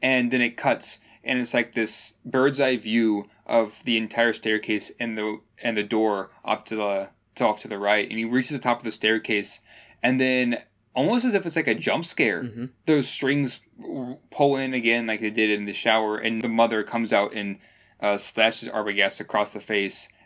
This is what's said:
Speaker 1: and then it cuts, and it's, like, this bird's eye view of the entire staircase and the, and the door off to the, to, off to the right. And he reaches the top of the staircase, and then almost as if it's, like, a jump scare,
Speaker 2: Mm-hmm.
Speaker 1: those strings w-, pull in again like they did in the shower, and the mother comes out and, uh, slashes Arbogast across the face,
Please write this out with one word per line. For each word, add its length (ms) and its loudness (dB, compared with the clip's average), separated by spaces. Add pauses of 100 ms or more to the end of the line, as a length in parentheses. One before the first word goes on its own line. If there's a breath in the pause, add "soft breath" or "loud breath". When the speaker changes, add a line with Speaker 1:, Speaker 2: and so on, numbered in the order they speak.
Speaker 1:
and 300 2
then 100 2
it 160 0
cuts, 420 -2 (240 soft breath)
and 160 -2
it's, 140 -4
like, 220 0
this 400 -4 (100)
bird's 340 2
eye 180 4
view 520 0 (160 soft breath)
of 400 0
the 120 2
entire 360 0
staircase 680 -2
and 180 -6
the, 220 -4 (220)
and 160 -2
the 60 0
door 480 0 (120)
off 220 -2
to 100 -6
the, 340 -2 (260)
to, 100 0
off 160 0
to 60 -14
the 100 -6
right. 320 2
And 80 -6
he 80 -2
reaches 260 0
the 80 -4
top 200 0
of 40 -16
the 80 -4
staircase, 680 -2 (420 loud breath)
and 180 2
then 380 2 (360)
almost 320 2
as 80 2
if 120 0
it's, 100 -6
like, 120 0
a 80 2
jump 300 -2
scare, 380 0
Speaker 2:
Mm-hmm. 220 -10 (200)
Speaker 1:
those 220 4
strings 540 -2 (200)
w-, 360 -10 (120)
pull 280 2
in 160 -4
again 340 2
like 140 -4
they 80 -2
did 200 2
in 160 0
the 80 -6
shower, 440 2
and 240 -2
the 80 -2
mother 340 2
comes 300 -2
out 200 2
and, 260 -6 (420 soft breath)
uh, 160 2
slashes 520 0
Arbogast 520 0
across 320 -2
the 80 -12
face, 480 -4 (160 soft breath)